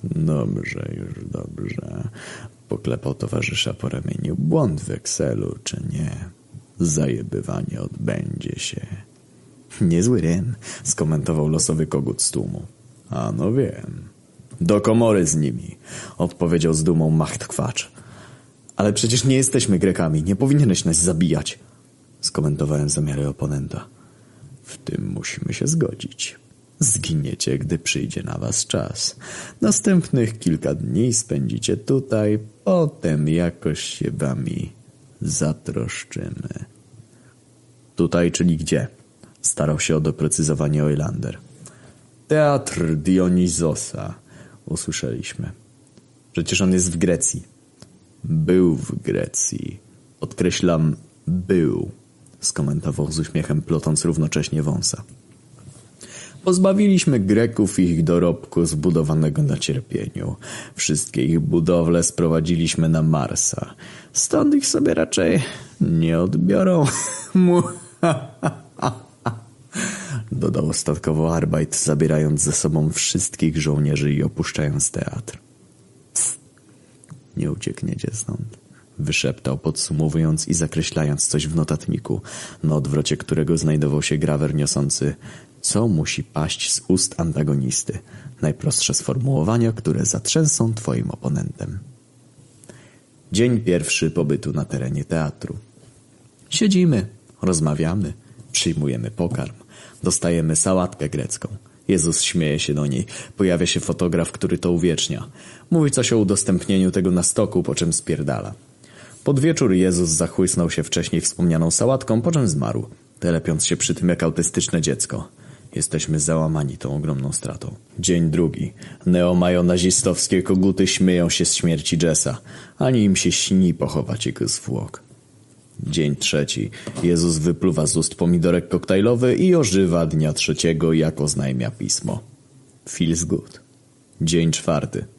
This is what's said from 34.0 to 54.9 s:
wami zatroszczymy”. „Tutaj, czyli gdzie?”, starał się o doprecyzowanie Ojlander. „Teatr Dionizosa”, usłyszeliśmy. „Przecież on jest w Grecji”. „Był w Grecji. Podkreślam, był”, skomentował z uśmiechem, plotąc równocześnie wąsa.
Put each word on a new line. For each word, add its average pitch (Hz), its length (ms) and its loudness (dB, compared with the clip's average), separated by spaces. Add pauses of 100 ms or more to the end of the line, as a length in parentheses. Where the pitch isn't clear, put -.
wami - 600 -4 (500)
zatroszczymy”. - 1400 -6 (1300)
„Tutaj, 85 360 2
czyli 85 240 2
gdzie?”, 78 320 -2 (540)
starał 76 380 0
się 80 160 0
o 78 40 2
doprecyzowanie 76 840 0
Ojlander. 73 540 -2 (880)
„Teatr 143 680 2
Dionizosa”, 87 1160 2 (520)
usłyszeliśmy. - 840 -6 (840)
„Przecież 90 280 0
on 92 120 4
jest 90 200 2
w 85 40 -4
Grecji”. 85 460 0 (840)
„Był 82 520 4
w - 260 -6
Grecji. - 800 -4 (400)
Podkreślam, 82 760 2 (300)
był”, 85 640 0 (500)
skomentował 73 720 -2
z 78 60 -4
uśmiechem, 76 440 -2
plotąc 78 420 0
równocześnie 78 580 0
wąsa. - 400 -2 (1400)